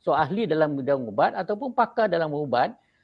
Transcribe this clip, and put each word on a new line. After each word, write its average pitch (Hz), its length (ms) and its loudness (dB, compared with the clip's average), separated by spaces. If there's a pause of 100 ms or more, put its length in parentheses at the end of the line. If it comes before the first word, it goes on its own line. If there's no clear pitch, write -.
So 170 160 2
ahli 165 320 0
dalam 156 240 2
bidang 135 320 -2
ubat 123 320 0
ataupun 208 400 -6
pakar 220 320 2
dalam 165 240 -2
ubat. 143 400 0 (300)